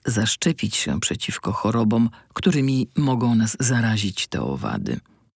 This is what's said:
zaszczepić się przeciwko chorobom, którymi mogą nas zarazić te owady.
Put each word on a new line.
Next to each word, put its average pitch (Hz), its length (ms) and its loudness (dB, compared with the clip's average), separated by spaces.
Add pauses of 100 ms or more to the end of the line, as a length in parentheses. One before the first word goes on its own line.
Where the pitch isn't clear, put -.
zaszczepić 110 720 0
się - 240 -2
przeciwko - 520 -6
chorobom, 113 580 2 (240)
którymi 135 540 2 (100)
mogą 123 380 2
nas 110 240 2
zarazić 113 680 0
te - 140 -6
owady. - 580 -4 (360)